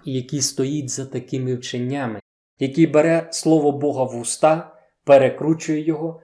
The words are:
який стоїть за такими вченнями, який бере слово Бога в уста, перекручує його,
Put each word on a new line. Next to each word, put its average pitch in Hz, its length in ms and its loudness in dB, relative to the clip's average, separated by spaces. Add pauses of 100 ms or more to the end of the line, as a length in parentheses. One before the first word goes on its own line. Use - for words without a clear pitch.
який 131 360 -6
стоїть 135 500 -4
за 135 160 -8
такими 127 480 -6
вченнями, 123 640 -6 (380)
який 139 280 2
бере 160 460 2
слово 151 400 2
Бога 135 320 -2
в 120 160 -6
уста, 156 560 0 (280)
перекручує 151 800 4
його, 160 400 -4